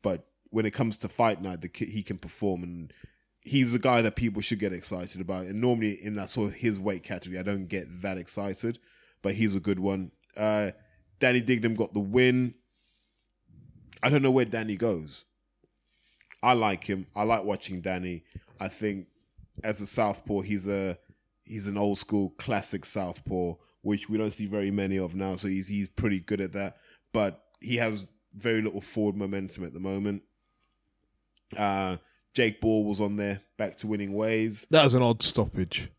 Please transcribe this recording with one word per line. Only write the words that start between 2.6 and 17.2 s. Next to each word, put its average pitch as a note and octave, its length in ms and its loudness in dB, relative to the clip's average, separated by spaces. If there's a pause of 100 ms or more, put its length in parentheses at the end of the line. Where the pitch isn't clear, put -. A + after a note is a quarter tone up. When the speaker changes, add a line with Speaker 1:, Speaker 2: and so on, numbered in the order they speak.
Speaker 1:
and F2 300 -12 (460)
he's B2+ 340 2
a A#2+ 60 2
guy A#2+ 220 6
that A2 160 2
people G#2 240 0
should G#2 180 -2
get G2 140 -2
excited F2+ 480 -6
about. F#2 240 -4
And G2+ 160 -4
normally A#2 320 2
in G#2 220 -6
that G2 140 -4
sort G#2 200 0
of G2+ 60 -8
his A2 220 0
weight F#2+ 260 -4
category, F2+ 360 -8
I F#2 40 -6
don't G2 240 -4
get F2 340 -6
that F#2+ 160 -4
excited, G2+ 600 -4 (440)
but G2 140 0
he's G#2 200 2
a F#2 60 0
good F#2 180 0
one. F#2+ 320 -2 (240)
Uh, G#2+ 360 0 (480)
Danny B2 200 6
Dignam A2+ 360 2
got G#2+ 180 -2
the G#2 80 0
win. B2+ 540 4 (1500)
I B2 60 4
don't C#3 120 6
know C3+ 100 6
where B2+ 120 6
Danny G#2+ 320 -2
goes. F2 480 -2 (1200)
I B2+ 100 8
like G#2+ 300 4
him. F#2+ 320 -4
I G#2 80 0